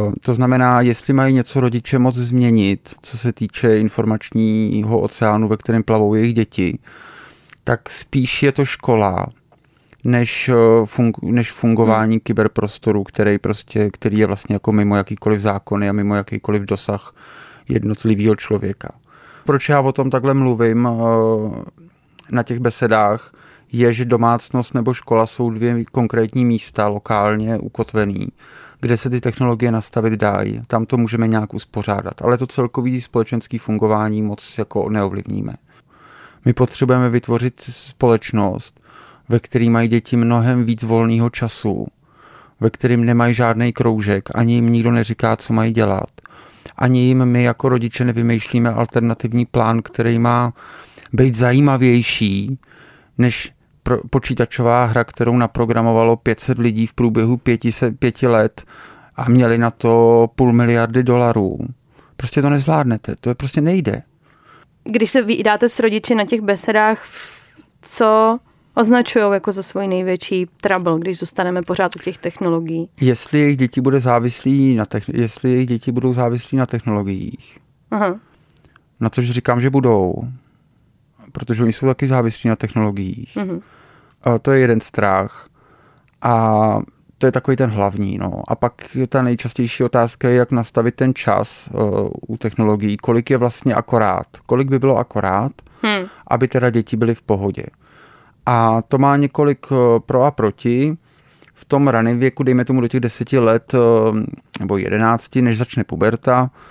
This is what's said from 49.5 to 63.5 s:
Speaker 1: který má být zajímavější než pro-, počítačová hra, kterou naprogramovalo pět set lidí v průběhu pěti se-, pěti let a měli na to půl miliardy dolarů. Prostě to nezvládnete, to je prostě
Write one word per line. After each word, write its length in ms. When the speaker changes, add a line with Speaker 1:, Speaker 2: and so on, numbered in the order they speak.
Speaker 1:
který 380
má 340
být 220
zajímavější 1200
než 360
pro-, 260
počítačová 760
hra, 180
kterou 340
naprogramovalo 800
pět 240
set 200
lidí 280
v 60
průběhu 440
pěti 340
se-, 200
pěti 360
let 360
a 140
měli 280
na 140
to 640
půl 180
miliardy 500
dolarů. 540
Prostě 240
to 80
nezvládnete, 640
to 140
je 60
prostě 260